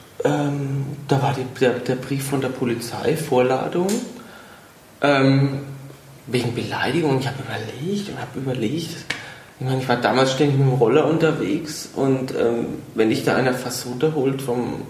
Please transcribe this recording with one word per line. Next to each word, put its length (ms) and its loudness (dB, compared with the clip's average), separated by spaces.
ähm, 640 0
da 160 2
war 100 2
die, 100 -4
der, 200 4
der 160 -2
Brief 340 -4
von 100 0
der 100 0
Polizei, 680 -2
Vorladung, 720 2
ähm, 580 4
wegen 280 0
Beleidigung. 640 0
Ich 80 -2
hab 120 -6
überlegt 720 -6
und 120 -10
hab 140 -10
überlegt. 600 -4
Ich 60 -4
meine, 160 0
ich 80 -4
war 80 4
damals 360 4
ständig 260 4
mit 80 6
dem 60 4
Roller 320 6
unterwegs 880 0
und, 360 0
ähm, 340 0
wenn 140 4
dich 140 0
da 120 2
einer 180 2
fast 320 -6
runterholt 560 0
vom, 480 -2